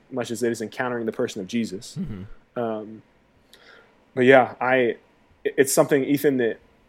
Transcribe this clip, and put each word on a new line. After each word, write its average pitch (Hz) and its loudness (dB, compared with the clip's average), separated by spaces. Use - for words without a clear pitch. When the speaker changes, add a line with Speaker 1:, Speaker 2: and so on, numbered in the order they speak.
Speaker 1:
much 120 -8
as 113 -6
it 120 0
is 113 -6
encountering 117 -6
the 113 -4
person 113 -4
of 95 -8
Jesus. 104 -6
Speaker 2:
Mm-hmm. 117 -10
Speaker 1:
Um, 110 -8
but 123 4
yeah, 127 8
I, 127 2
it, 139 -6
it's 135 4
something, 147 2
Ethan, 143 0
that 117 0